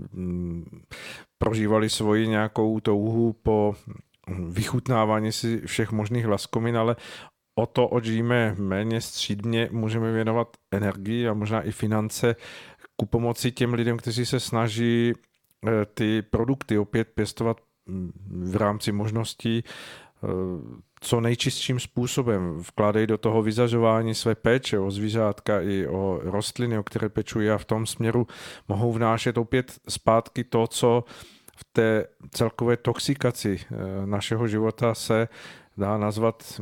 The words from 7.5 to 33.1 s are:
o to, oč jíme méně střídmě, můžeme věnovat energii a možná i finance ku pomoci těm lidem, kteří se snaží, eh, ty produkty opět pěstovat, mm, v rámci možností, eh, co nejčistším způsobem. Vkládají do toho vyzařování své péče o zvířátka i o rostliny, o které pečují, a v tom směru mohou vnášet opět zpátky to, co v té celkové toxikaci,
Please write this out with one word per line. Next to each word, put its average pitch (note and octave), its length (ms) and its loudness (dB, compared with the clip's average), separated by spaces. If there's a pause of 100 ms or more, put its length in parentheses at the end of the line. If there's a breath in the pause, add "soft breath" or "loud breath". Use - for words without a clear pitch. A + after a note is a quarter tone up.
o A#2 120 2
to, - 220 2
oč A#2 180 0
jíme A2+ 520 2
méně G#2 420 0
střídmě, A2+ 720 -2
můžeme A2+ 400 0
věnovat A2+ 440 0 (140)
energii G#2 580 -2
a G#2+ 60 0
možná G#2+ 280 -2
i G#2 100 -4
finance A2 640 0 (600 loud breath)
ku - 100 -2
pomoci A#2+ 460 0
těm A#2+ 220 0
lidem, A#2 220 2
kteří A#2 300 -4
se B2+ 140 0
snaží, A#2 720 2 (540)
eh, G#2+ 280 2
ty A2 280 2
produkty A2+ 560 0
opět A2 360 0
pěstovat, A2+ 460 -2 (260)
mm, F2+ 260 -6 (380)
v F#2+ 60 -2
rámci G#2 360 0
možností, A2 720 -2
eh, - 640 -16 (720)
co A#2 200 2
nejčistším A#2+ 600 -2
způsobem. A2 800 -2
Vkládají G#2 480 0
do G#2+ 120 0
toho A2 240 2
vyzařování A2+ 720 2
své A2 200 0
péče - 440 2
o G2 120 0
zvířátka G#2 680 0
i F#2+ 260 -2
o F#2 360 -2
rostliny, G#2+ 560 -2
o G2+ 40 -2
které A2 260 -4
pečují, G#2+ 420 0
a G#2 80 4
v - 60 -8
tom A2 220 -2
směru A2+ 400 0 (420 loud breath)
mohou A2+ 240 0
vnášet A2+ 460 2
opět B2+ 340 0 (160)
zpátky - 560 2
to, A2+ 220 2
co A#2+ 380 4 (520 loud breath)
v - 160 -20
té A2 340 4 (240)
celkové A#2 460 0
toxikaci, A#2+ 840 -2